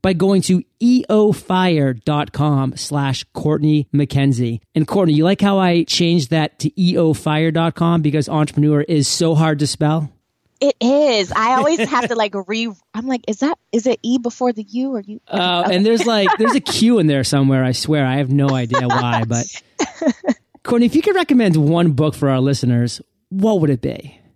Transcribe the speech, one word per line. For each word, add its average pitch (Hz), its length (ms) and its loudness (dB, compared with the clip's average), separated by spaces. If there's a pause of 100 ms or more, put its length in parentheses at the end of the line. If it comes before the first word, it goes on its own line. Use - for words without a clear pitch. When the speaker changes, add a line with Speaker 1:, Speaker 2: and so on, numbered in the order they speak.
Speaker 1:
by 190 100 0
going 190 300 2
to 180 200 2 (180)
E 247 280 4
O 214 240 4
fire 170 640 0
dot 147 380 -4
com 139 440 0
slash 139 480 -4 (100)
Courtney 151 600 0
McKenzie. 135 680 0 (140)
And 156 120 0
Courtney, 175 280 2
you 156 100 2
like 196 160 0
how 202 180 2
I 175 260 2
changed 170 460 0
that 156 280 -2
to - 220 -4
E 175 180 2
O 160 160 2
fire 156 360 -2
dot 165 260 -2
com 170 260 0
because 147 260 -2
entrepreneur 147 540 0
is 147 260 0
so 165 260 0
hard 156 260 2
to 147 60 0
spell? 151 440 -2 (500)
Speaker 2:
It 285 200 0
is. 247 520 2
I 226 220 0
always 285 240 2 (100)
have 247 200 -2
to, 240 60 -2
like, 208 260 -2
Speaker 1:
<laughs> 180 60 -14
Speaker 2:
re-, 226 220 -4 (260)
I'm 226 120 -8
like, 254 220 -4
"Is 214 100 -4
that, 294 200 -2 (140)
is 220 140 -2
it 247 160 0
E 247 160 0
before 240 340 -4
the 214 180 -10
U 254 260 -6
or 208 40 -6
U?" 208 280 -16
Speaker 1:
Uh, 180 380 -2
Speaker 2:
Okay. 185 100 0
Speaker 1:
and 202 100 2
there's, 226 200 2
like, 214 220 0 (100)
there's 226 160 2
a 277 60 2
Q 233 380 2
in 165 80 2
there 139 180 2
somewhere, 135 400 2
I 127 80 0
swear. 147 340 -2
I 131 100 -2
have 135 140 -2
no 139 200 2
idea 127 380 -2
why, 120 360 -2
Speaker 2:
<laughs> 113 40 -6
Speaker 1:
but 117 180 -2 (1160)
Courtney, 240 240 0
if - 100 0
you 320 60 4
could 403 120 0
recommend 247 420 2
one 165 360 2
book 147 220 0
for 139 160 0
our 131 100 0
listeners, 123 640 0 (260)
what 196 320 0
would 156 100 2
it 131 120 -2
be? - 360 -10 (180)